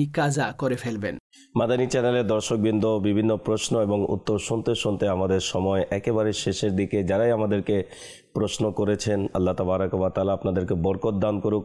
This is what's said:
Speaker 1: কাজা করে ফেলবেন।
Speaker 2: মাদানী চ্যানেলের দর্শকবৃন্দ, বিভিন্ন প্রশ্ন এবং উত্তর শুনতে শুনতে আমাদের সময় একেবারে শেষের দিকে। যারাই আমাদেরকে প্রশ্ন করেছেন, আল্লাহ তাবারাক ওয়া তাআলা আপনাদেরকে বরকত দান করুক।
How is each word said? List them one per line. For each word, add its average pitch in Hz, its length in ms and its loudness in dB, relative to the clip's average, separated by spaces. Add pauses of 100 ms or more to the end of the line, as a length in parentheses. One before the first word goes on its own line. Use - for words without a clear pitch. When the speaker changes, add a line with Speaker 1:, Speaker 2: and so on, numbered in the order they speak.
(120)
Speaker 1:
কাজা 143 420 0
করে 127 240 -2
ফেলবেন। 104 380 -6 (400)
Speaker 2:
মাদানী 120 320 2
চ্যানেলের 123 400 2
দর্শকবৃন্দ, 107 580 2 (140)
বিভিন্ন 104 380 2
প্রশ্ন - 440 -2
এবং 104 180 2 (100)
উত্তর 104 300 0
শুনতে 117 360 -2
শুনতে 101 340 0
আমাদের 95 340 2
সময় 95 380 0 (100)
একেবারে 107 420 0
শেষের 104 420 -2
দিকে। 98 280 0
যারাই 101 280 2
আমাদেরকে 104 440 0 (580)
প্রশ্ন 104 380 -2
করেছেন, 101 480 0 (140)
আল্লাহ 92 220 2
তাবারাক 92 380 0
ওয়া 92 160 0
তাআলা 98 240 0
আপনাদেরকে 92 440 -2
বরকত 95 400 0
দান 104 220 0
করুক। 104 260 0